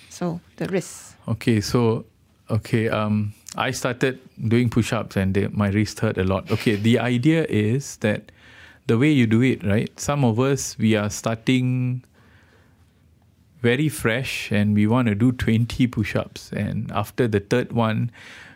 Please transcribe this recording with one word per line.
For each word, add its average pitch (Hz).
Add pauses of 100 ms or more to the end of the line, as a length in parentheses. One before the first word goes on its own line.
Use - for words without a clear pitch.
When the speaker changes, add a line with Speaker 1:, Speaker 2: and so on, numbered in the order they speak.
(100)
Speaker 1:
so 175 (160)
the -
wrists. - (140)
Speaker 2:
Okay, 113
so, 113 (460)
okay, 113
um, 107 (200)
I 120
started 127 (300)
doing 117
push-ups -
and 95
they, 101
my 104
wrist 104
hurt 110
a 92
lot. 95
Okay, 110
the 113
idea 123
is 110
that - (540)
the 117
way 143
you 127
do 113
it, 127
right? 104
Some 143
of 113
us, 135
we 110
are 104
starting 127 (1600)
very 127
fresh -
and 104
we 104
wanna 117
do 123
twenty 120
push-ups. -
And 104
after 104
the 104
third 123
one, 117 (460)